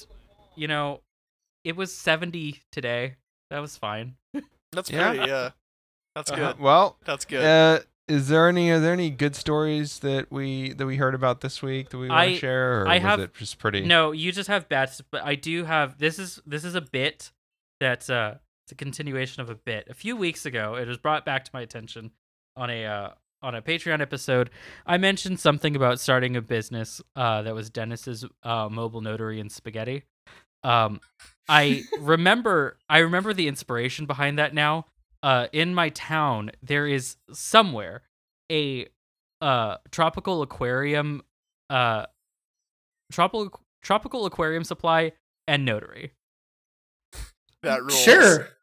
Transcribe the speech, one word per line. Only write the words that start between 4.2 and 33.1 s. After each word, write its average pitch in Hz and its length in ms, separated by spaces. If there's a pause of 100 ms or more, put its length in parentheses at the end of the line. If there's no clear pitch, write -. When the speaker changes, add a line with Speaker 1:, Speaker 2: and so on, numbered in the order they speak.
Speaker 1:
<laughs> - 400
Speaker 2:
That's 180 180
Speaker 3:
Yeah. 170 220
Speaker 2:
pretty, - 160
yeah. 131 220 (640)
That's 147 160
Speaker 3:
Uh-huh. 139 220
Speaker 2:
good. 120 80
Speaker 3:
Well, 160 440
Speaker 2:
That's 143 200
good. 147 180
Speaker 3:
uh, 160 360 (300)
is 139 180
there 160 220
any, 175 220
are 165 80
there 160 120
any 175 180
good 139 260
stories 151 640
that 135 320
we, 135 420
that 135 120
we 135 120
heard 131 180
about 127 260
this - 200
week 135 280
that 131 80
we 127 120
wanna 160 120
Speaker 1:
I, 180 140
Speaker 3:
share, 127 460
or 95 60
Speaker 1:
I 170 80
Speaker 3:
was 180 80
Speaker 1:
have 202 180
Speaker 3:
it - 140
just - 220
pretty? 101 280
Speaker 1:
No, 165 260
you 160 220
just 190 160
have 196 180
bad 135 220
st-, - 220
but - 120
I 147 120
do 165 280
have, 151 360
this 160 200
is, 185 260
this 151 200
is 175 100
a 180 60
bit 135 500 (480)
that, 127 300
uh, 117 260 (300)
it's - 80
a - 20
continuation 135 680
of 117 80
a 110 60
bit. 110 340
A 120 40
few 233 240
weeks 175 280
ago, 113 300
it 123 120
was 120 100
brought 151 260
back 135 220
to - 80
my 131 80
attention 113 500 (460)
on 123 120
a, 113 160
uh, 104 240 (320)
on 127 140
a 113 60
Patreon 160 400
episode. 131 480 (360)
I 175 120
mentioned 190 420
something 151 360
about 127 240
starting 127 360
a 117 60
business, 110 600 (140)
uh, 113 280
that 110 120
was 110 140
Dennis's, 117 560 (180)
uh, 113 260
mobile 113 320
notary 110 380
and 104 120
spaghetti. 117 520 (600)
Um, 113 360 (480)
I 147 440
Speaker 4:
<laughs> - 80
Speaker 1:
remember, 165 800 (120)
I 156 100
remember 180 340